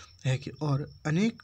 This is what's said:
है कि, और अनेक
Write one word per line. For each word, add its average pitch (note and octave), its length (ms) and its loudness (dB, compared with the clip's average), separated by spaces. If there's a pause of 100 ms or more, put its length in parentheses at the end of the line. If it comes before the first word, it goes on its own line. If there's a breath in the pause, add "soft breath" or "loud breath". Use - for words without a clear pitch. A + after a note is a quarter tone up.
(260 loud breath)
है C3 120 2
कि, - 120 -8
और D3 400 -2 (160)
अनेक F#3 380 2